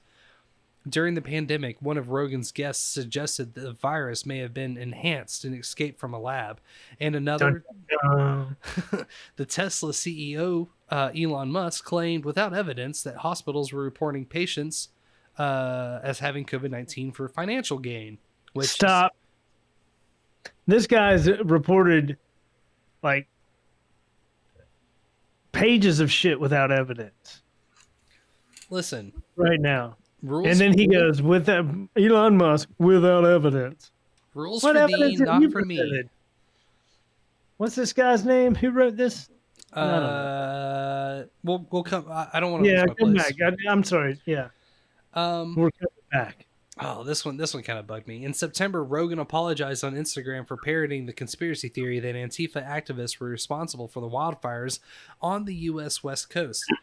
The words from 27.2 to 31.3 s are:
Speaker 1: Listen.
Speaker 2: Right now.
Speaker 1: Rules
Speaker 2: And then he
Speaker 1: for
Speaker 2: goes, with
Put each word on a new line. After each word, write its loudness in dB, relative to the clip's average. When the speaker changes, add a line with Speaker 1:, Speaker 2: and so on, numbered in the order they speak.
Speaker 1:
Listen. -8
Speaker 2:
Right 4
now. -2
Speaker 1:
Rules -2
Speaker 2:
And 6
then 6
he 6
Speaker 1:
for 8
Speaker 2:
goes, 4
with 4